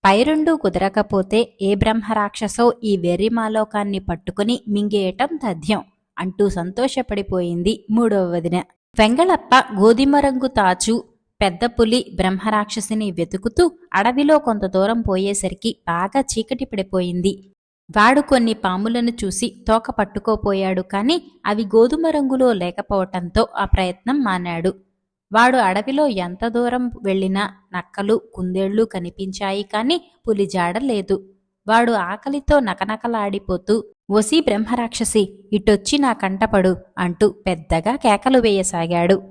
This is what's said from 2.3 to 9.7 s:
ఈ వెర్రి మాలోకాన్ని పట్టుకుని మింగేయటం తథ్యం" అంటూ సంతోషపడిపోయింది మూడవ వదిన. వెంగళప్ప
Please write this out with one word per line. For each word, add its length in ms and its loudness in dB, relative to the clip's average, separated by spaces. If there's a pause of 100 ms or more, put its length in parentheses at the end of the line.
ఈ 120 2
వెర్రి 320 0
మాలోకాన్ని 720 -2
పట్టుకుని 680 -4
మింగేయటం 680 -2
తథ్యం" 460 -4 (360)
అంటూ 300 -2
సంతోషపడిపోయింది 1400 -4
మూడవ 420 0
వదిన. 300 -2 (360)
వెంగళప్ప 680 4 (100)